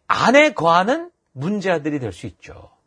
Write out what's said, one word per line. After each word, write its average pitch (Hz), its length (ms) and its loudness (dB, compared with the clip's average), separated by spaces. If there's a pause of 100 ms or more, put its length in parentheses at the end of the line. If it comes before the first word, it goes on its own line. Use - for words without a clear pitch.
안에 247 460 4
거하는 196 560 0 (240)
문제아들이 160 680 -4
될 110 140 -6
수 - 140 -14
있죠. - 420 -20 (180)